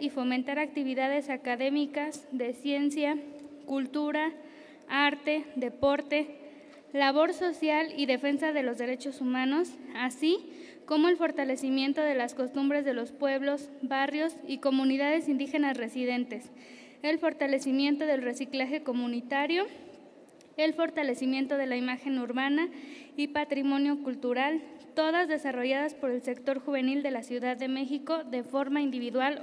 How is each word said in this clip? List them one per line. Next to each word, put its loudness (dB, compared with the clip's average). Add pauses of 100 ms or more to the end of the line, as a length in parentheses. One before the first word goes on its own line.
y 0
fomentar 0
actividades 0
académicas, -2
de -2
ciencia, 0 (500)
cultura, 0 (560)
arte, 2 (100)
deporte, 0 (640)
labor 4
social 0
y -2
defensa 2
de 2
los -2
derechos -6
humanos, 2 (240)
así 2 (460)
como 4
el 8
fortalecimiento 2
de 2
las 0
costumbres 0
de 2
los -4
pueblos, 0 (120)
barrios 0 (100)
y -4
comunidades 2
indígenas 2
residentes, -4 (500)
el 2
fortalecimiento 2
del 2
reciclaje -2
comunitario, 0 (880)
el 4
fortalecimiento 0
de 0
la 0
imagen -2
urbana 2 (480)
y -2
patrimonio 0
cultural, 0 (320)
todas 2
desarrolladas 0
por -2
el -2
sector -2
juvenil 0
de -2
la -4
Ciudad -2
de -4
México -2
de -4
forma 0
individual 0